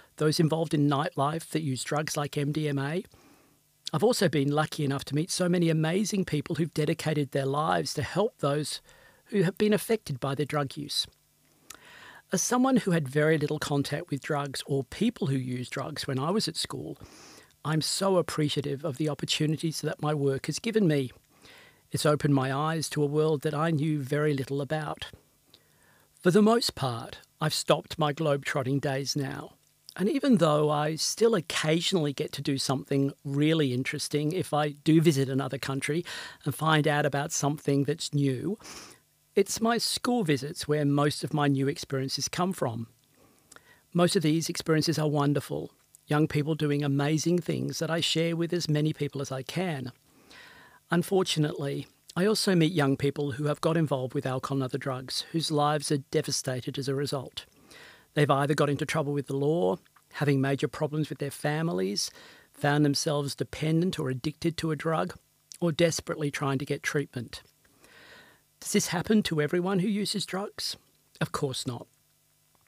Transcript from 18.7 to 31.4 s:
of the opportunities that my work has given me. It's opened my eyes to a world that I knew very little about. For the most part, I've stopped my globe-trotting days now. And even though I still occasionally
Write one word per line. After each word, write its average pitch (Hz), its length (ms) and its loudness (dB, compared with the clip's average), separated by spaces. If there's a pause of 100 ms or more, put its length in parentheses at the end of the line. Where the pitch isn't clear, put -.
of 151 140 -4
the 156 100 0
opportunities 156 760 -2
that - 200 -6
my 151 140 0
work 139 320 0
has 156 120 -4
given 220 280 2
me. 143 240 2 (800)
It's - 160 0
opened 147 280 4
my 131 180 2
eyes 156 360 -2
to 151 140 0
a 143 40 4
world 151 360 2
that 151 100 -2
I 156 160 0
knew 151 320 0
very 147 320 0
little 135 280 -2
about. 156 500 -6 (1080)
For 180 120 2
the 202 100 8
most 220 320 4
part, 120 460 -6 (200)
I've 156 140 -2
stopped - 460 -2
my 147 120 2
globe-trotting 143 680 0
days 135 360 -4
now. 143 380 -6 (440)
And 190 120 0
even 262 280 4
though 151 320 4
I 151 260 0
still 226 400 2
occasionally 160 760 0